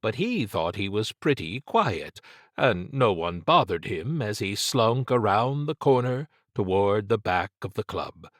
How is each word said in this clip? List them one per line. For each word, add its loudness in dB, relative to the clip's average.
but -2
he 0
thought -2
he -4
was -2
pretty -2
quiet, -2
and 0
no 4
one -2
bothered 2
him -4
as -4
he -2
slunk 0
around 2
the -4
corner 2
toward 2
the 2
back 0
of -10
the -4
club. -8